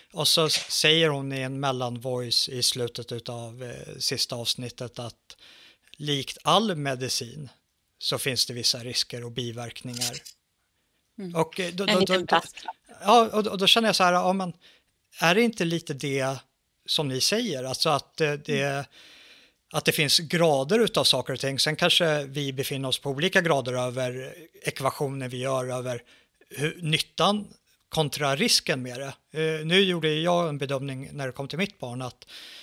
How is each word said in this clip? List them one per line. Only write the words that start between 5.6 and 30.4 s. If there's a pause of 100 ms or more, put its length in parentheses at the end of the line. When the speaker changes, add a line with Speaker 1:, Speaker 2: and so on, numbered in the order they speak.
Speaker 1:
likt
all
medicin (500)
så
finns
det
vissa
risker
och
biverkningar. (1040)
Speaker 2:
Mm.
Speaker 1:
Och,
eh,
då,
Speaker 2:
En
Speaker 1:
då,
Speaker 2:
liten
Speaker 1:
då,
Speaker 2:
brasklapp. (240)
Speaker 1:
ja,
och,
och
då
känner
jag
så
här,
ja,
men (640)
är
det
inte
lite
det (500)
som
ni
säger?
Alltså
att,
eh,
det (840)
Speaker 2:
Mm.
Speaker 1:
att
det
finns
grader
utav
saker
och
ting.
Sen
kanske
vi
befinner
oss
på
olika
grader
över (280)
ekvationer
vi
gör
över (480)
hur,
nyttan (400)
kontra
risken
med
det.
Eh,
nu
gjorde
jag